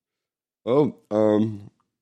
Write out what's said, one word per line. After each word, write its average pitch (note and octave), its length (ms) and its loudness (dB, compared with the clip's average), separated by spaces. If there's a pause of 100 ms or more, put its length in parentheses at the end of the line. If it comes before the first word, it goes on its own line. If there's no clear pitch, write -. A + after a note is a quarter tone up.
(640)
Oh, C3 300 0 (160)
um, G#2+ 600 0 (320)